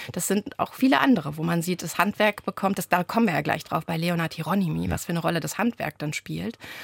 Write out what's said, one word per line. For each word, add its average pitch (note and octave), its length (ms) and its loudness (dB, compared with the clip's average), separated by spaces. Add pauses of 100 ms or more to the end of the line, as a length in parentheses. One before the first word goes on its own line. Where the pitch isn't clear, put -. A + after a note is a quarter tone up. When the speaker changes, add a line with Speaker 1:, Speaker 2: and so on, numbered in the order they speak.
(120)
Speaker 1:
das - 160 -4
sind - 300 -2
auch - 160 -2
viele C4 280 4
andere, D#3+ 360 4
wo D#3 60 -4
man E3+ 180 2
sieht, F3 220 -4
das - 160 -2
Handwerk G#3 460 2
bekommt, G3 340 -2
das, - 100 -6
da F3 140 4
kommen A3+ 240 2
wir E3 80 2
ja D3 60 2
gleich D3+ 220 0
drauf, D#3+ 220 -4
bei E3+ 120 -4
Leonard E3 360 0
Hieronymi, E3 520 0
Speaker 2:
Ja. - 60 -2
Speaker 1:
was - 140 -4
für - 60 -4
eine E3+ 80 0
Rolle E3 200 0
das - 200 -4
Handwerk G#3 400 -2
dann D3+ 140 -4
spielt. E3+ 440 -8 (260)